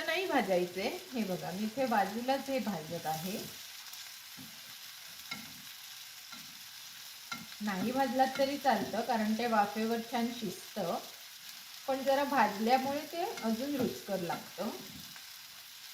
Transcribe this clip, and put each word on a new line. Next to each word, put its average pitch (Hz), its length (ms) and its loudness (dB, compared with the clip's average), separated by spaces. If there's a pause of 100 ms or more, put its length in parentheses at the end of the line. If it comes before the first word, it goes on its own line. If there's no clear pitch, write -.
नाही 330 200 2
भाजायचे. 202 880 2
हे 233 100 0
बघा, 170 280 -2
मी 190 120 -2
इथे 233 220 0
बाजूलाच 233 640 2
हे 269 100 2
भाजत 170 460 -2
आहे. 165 340 -2 (4000)
नाही 208 300 0
भाजलात 262 360 6 (100)
तरी 277 200 4
चालतं, 220 440 4
कारण 220 360 4
ते 240 100 2
वाफेवर 220 500 4 (140)
छान 233 160 2 (120)
शिजतं, 190 580 -2 (920)
पण 269 160 0
जरा 269 200 6
भाजल्यामुळे 254 760 6 (100)
ते 339 60 -4
अजून 277 580 0
रुचकर 202 440 0
लागतं. 170 500 -4 (1200)